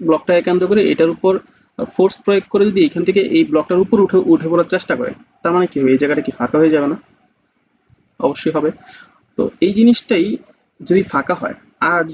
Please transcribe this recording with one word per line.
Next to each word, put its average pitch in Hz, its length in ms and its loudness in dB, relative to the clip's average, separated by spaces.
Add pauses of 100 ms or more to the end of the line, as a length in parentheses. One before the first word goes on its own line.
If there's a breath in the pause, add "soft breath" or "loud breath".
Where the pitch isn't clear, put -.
ব্লকটা 160 300 0
একান্ত 180 320 0
করে 208 120 2 (120)
এটার 165 240 0
উপর 190 160 0 (640 soft breath)
ফোর্স 190 200 0 (100)
প্রয়োগ 196 280 0
করে 202 160 2
যদি 190 180 0
এখান 170 200 -4
থেকে 190 140 2 (160)
এই 165 140 4
ব্লকটার 156 340 0
উপর 208 200 0
উঠে, 185 120 0 (160)
উঠে 160 180 0
পড়ার 170 220 0
চেষ্টা 180 260 -4
করে, 107 120 -6 (300)
তার 170 140 -2
মানে 180 160 2
কি - 80 -8
হবে? 131 160 2
এই 131 60 2
জায়গাটা 147 240 -2
কি 123 140 -8
ফাঁকা 127 220 -2
হয়ে 160 140 4
যাবে 143 160 0
না? 185 60 -6 (1300)
অবশ্যই 151 300 -4
হবে। 151 120 -2 (680 loud breath)
তো - 60 -2 (220)
এই 196 140 0
জিনিসটাই 226 480 2 (640)
যদি 185 120 2 (100)
ফাঁকা 143 300 -4
হয়, - 140 -8 (380)
আর 170 80 0 (120)